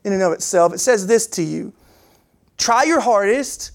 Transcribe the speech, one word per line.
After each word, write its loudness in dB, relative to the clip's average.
in -4
and 0
of 2
itself, 2
it -10
says 0
this 2
to -6
you. -8
Try 2
your 2
hardest -2